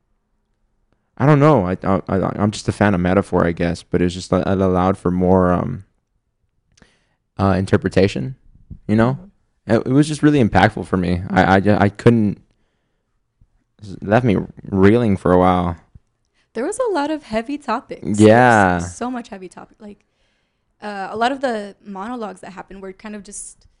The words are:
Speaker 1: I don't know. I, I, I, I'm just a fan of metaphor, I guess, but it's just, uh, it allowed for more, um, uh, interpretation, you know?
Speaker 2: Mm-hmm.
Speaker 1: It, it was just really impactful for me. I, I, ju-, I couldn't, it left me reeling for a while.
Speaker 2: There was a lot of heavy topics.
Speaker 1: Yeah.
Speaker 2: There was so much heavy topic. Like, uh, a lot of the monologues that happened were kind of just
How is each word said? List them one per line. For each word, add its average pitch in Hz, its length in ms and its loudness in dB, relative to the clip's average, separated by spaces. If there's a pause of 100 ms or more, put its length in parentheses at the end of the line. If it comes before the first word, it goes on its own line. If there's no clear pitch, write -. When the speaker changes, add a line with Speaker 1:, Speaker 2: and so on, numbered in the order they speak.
(1160)
Speaker 1:
I 120 80 0
don't 147 140 6
know. 139 280 4
I, 92 160 -2
I, 95 260 0
I, 92 320 -2
I'm 107 100 0
just - 160 -10
a - 40 0
fan 104 220 0
of 90 60 0
metaphor, 90 480 0
I 87 60 0
guess, 85 280 -4
but - 200 -2
it's 87 120 0
just, 90 200 -12
uh, 92 120 2
it 95 140 0
allowed 92 380 0
for - 120 -4
more, 90 440 2
um, 90 320 -6 (1500)
uh, 98 180 0
interpretation, 98 760 -2 (520)
you 107 80 0
know? 113 180 2 (540)
Speaker 2:
Mm-hmm. - 60 -2
Speaker 1:
It, 113 140 0
it 127 40 -2
was 147 160 2
just 156 140 -8
really 147 220 4
impactful 98 420 0
for 92 120 -2
me. 90 240 -2 (100)
I, 92 240 4
I, 95 40 4
ju-, 101 200 2
I 101 100 2
couldn't, 110 500 0 (1400)
it 101 220 -18
left 110 200 0
me 107 140 0 (320)
reeling 101 480 2
for - 160 0
a 90 60 6
while. 90 360 2 (760)
Speaker 2:
There 226 120 -6
was 415 120 -8
a 494 160 -4
lot 294 160 -4
of 302 140 -8
heavy 226 340 -8
topics. 214 600 -6
Speaker 1:
Yeah. 110 480 6
Speaker 2:
There 90 80 0
was 87 200 -6
so 247 140 -8
much 247 200 -12
heavy 185 200 -16
topic. - 320 -20
Like, 208 240 -20 (760)
uh, 202 280 -10
a 208 80 -10
lot 233 140 0
of 269 100 -8
the 214 420 -6
monologues 202 580 -12
that 196 100 -18
happened 190 320 -20
were 190 100 -14
kind 208 220 -18
of 202 80 -18
just - 420 -20 (140)